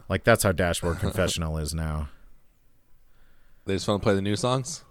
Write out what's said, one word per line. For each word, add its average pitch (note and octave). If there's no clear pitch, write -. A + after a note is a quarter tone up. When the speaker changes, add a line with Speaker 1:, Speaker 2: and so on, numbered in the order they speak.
Speaker 1:
Like, F#2+
that's A2+
how G2+
Dashboard E2+
Speaker 2:
<laughs> -
Speaker 1:
Confessional E2
is D#2
now. D#2
Speaker 2:
They G2
just F2+
wanna G2+
play G#2
the G2
new G#2
songs? B2+